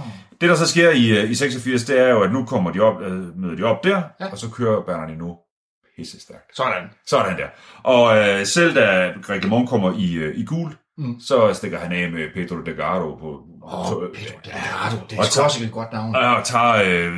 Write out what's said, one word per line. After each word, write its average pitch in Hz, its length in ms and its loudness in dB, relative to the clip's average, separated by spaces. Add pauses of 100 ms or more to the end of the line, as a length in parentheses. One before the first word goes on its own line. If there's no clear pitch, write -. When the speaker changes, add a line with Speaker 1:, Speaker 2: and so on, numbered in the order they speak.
(400)
Speaker 1:
Det, 170 80 4
der 175 60 6
så 160 120 2
sker 170 240 4
i, 117 280 4
øh, 110 120 0
i 120 40 -2
seksogfirs, 123 500 -2
det 135 160 0
er 127 80 6
jo, 120 140 4
at 95 100 2
nu 127 120 -2
kommer 101 260 -2
de 87 100 -4
op, 107 220 2
øh, 92 360 -8
møder 90 180 -6
de 90 80 -6
op 113 200 0
der, 190 180 2 (180)
Speaker 2:
Ja. 185 120 -8
Speaker 1:
og 196 60 -14
så 117 120 -10
kører 110 320 -2
Bernard 80 280 -8
Hinault 85 280 -12 (580)
pissestærkt. - 600 -20
Speaker 2:
Sådan. 107 340 -2 (160)
Speaker 1:
Sådan 98 320 2
der. 71 80 -6 (360)
Og, 120 340 6
øh, 101 300 4
selv 165 300 4
da 95 360 4 (100)
Greg 98 200 -6
LeMond 113 260 2
kommer 95 300 2
i, 87 160 0
øh, 78 240 -4
i 113 60 -4
gul, 156 280 -4 (260)
Speaker 2:
Mm. 123 220 -6
Speaker 1:
så 117 340 4
stikker 90 240 -8
han 85 140 -8
af 87 180 -2
med 80 240 -6
Pedro 87 260 -8
Delgado 78 540 -4
på, 76 260 -14 (240)
Speaker 2:
Åh, 90 240 -8
Speaker 1:
på - 260 -6
Speaker 2:
Pedro - 300 -14
Delgado, 98 520 -6 (140)
det 107 60 -10
er 104 40 -2
Speaker 1:
og 104 60 0
Speaker 2:
sgu - 80 -2
Speaker 1:
tager 156 100 4
Speaker 2:
også 135 200 0
et 113 80 -8
godt 113 200 -10
navn. 110 240 -4
Speaker 1:
og, 123 200 2
og 107 80 -2
tager, 120 300 2
øh, 90 440 2